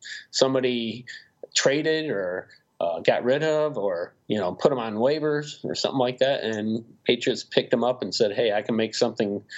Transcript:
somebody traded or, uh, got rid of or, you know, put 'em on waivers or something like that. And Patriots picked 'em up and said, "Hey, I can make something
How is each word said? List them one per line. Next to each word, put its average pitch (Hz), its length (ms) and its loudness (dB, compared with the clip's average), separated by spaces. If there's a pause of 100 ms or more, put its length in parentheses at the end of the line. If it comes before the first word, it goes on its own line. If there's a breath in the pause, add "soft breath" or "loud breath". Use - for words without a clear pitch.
(320 loud breath)
somebody 123 760 2 (480 loud breath)
traded 156 560 2
or, 92 380 -4 (320 soft breath)
uh, 85 220 -2
got 117 240 2
rid 139 180 2
of 151 340 0
or, 90 380 -2 (120)
you 110 100 0
know, 98 180 -2
put - 160 4
'em 127 80 0
on 113 160 -4
waivers 147 680 -2
or 123 100 -4
something - 240 -2
like 123 200 0
that. 135 260 2
And 110 400 -2 (180)
Patriots 120 400 0
picked - 300 0
'em 117 100 2
up 123 180 0
and 98 140 -6
said, 104 180 4
"Hey, 113 200 2
I 107 80 0
can 117 140 -2
make 110 200 0
something 107 480 0 (140 loud breath)